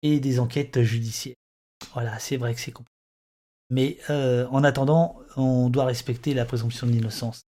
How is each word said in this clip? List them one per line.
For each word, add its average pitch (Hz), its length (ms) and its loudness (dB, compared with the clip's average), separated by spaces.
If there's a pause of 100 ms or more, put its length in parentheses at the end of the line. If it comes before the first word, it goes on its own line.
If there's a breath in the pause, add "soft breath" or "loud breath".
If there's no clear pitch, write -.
ait 151 180 2
des 131 200 2
enquêtes 127 420 0
judiciaires. 113 540 -2 (580)
Voilà, 113 240 -6
c'est 135 200 -4
vrai 120 180 -2
que - 60 -12
c'est 123 100 -10
compliqué. - 260 -20 (720)
Mais, 131 300 0 (100)
euh, 127 400 2
en 135 140 2
attendant, 147 560 4 (160)
on 127 340 2
doit 131 160 2
respecter 127 480 -2
la 123 120 0
présomption 117 420 -4
d'innocence. 113 540 -2 (120)